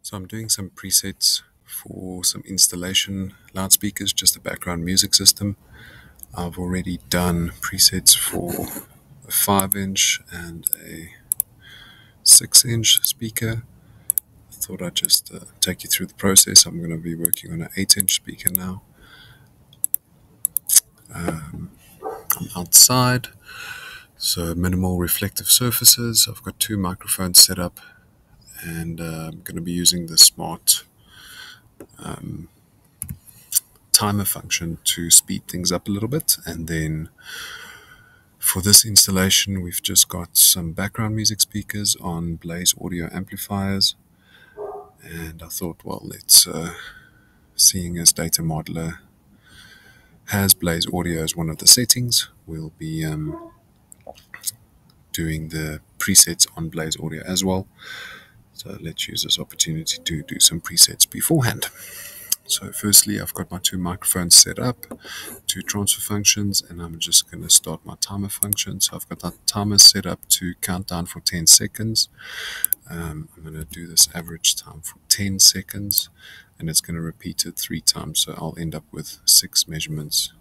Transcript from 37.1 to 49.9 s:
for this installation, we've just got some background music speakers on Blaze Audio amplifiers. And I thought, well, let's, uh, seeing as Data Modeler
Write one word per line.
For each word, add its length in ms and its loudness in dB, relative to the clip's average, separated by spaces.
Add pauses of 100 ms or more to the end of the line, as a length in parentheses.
for 240 0
this 220 8
installation, 760 4
we've 220 -6
just 260 4
got 280 -4
some 360 6
background 420 -2
music 260 0
speakers 600 -2
on 360 -4
Blaze 440 -2
Audio 320 -4
amplifiers. 840 -2 (1080)
And 400 -12
I 60 -16
thought, 360 -6
well, 180 -8
let's, 440 4
uh, 280 -4 (840)
seeing 420 2
as 140 4
Data 280 0
Modeler 600 -4 (1300)